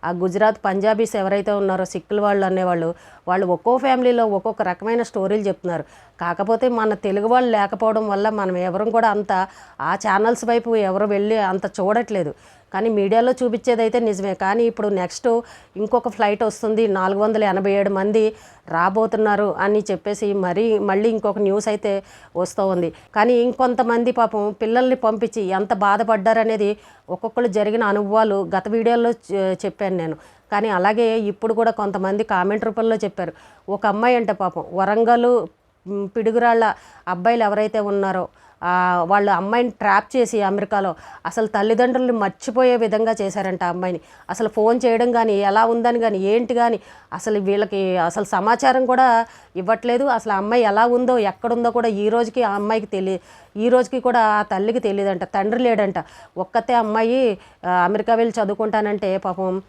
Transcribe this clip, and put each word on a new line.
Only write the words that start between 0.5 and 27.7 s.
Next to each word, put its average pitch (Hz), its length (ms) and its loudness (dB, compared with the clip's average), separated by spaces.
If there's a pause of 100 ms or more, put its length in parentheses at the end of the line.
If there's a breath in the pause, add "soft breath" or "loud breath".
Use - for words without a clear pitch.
పంజాబీస్ 214 500 0
ఎవరైతే 202 360 -2
ఉన్నారో 190 340 -2
సిక్కుల 202 360 -6
వాళ్ళు 202 240 2
అనేవాళ్ళు, 180 480 0 (340 loud breath)
వాళ్ళు 185 200 0
ఒక్కో 180 300 2
ఫ్యామిలీలో 247 480 2
ఒక్కొక్క 214 360 -2
రకమైన 214 400 -2
స్టోరీలు 208 400 -2
చెప్తున్నారు. 180 420 -4 (380 loud breath)
కాకపోతే 196 480 0
మన 220 240 0
తెలుగు 202 340 -2
వాళ్ళు 247 240 2
లేకపోవడం 220 560 0
వల్ల 202 220 0
మనం 196 280 -2
ఎవరం 185 320 -2
కూడా 226 200 2
అంత 196 380 -2 (340 loud breath)
ఆ 165 140 0
ఛానల్స్ 214 500 0
వైపు 233 300 0
ఎవరు 196 300 0
వెళ్ళి 208 320 0
అంత 196 280 0
చూడట్లేదు. 202 680 -2 (400 soft breath)
కానీ 208 160 0
మీడియాలో 220 420 2
చూపించేదైతే 233 680 0
నిజమే. 196 340 -2
కానీ 196 300 0
ఇప్పుడు 226 240 -2
నెక్స్ట్ 202 540 -2 (360 loud breath)
ఇంకొక 220 320 -2
ఫ్లైట్ 208 340 0
వస్తుంది, 220 440 0
నాలుగు 190 320 0
వందల 214 240 2
ఎనభై 196 280 0
ఏడు 202 180 2
మంది 214 440 0 (340 loud breath)
రాబోతున్నారు 208 920 0
అని 208 320 0
చెప్పేసి 202 420 -4
మరీ, 202 460 0
మళ్ళీ 202 300 0
ఇంకొక 214 300 -2
న్యూస్ 202 280 0
అయితే 208 360 -2 (340 loud breath)
వస్తూ 185 300 -2
ఉంది. 175 260 -2 (220 loud breath)
కానీ 226 180 4
ఇంకొంతమంది 240 800 0
పాపం 214 500 0
పిల్లల్ని 247 340 2
పంపించి 226 460 -2
ఎంత 190 320 -2
బాధపడ్డారనేది 208 1040 2 (320 loud breath)
ఒక్కొక్కరు 226 380 -2
జరిగిన 214 360 0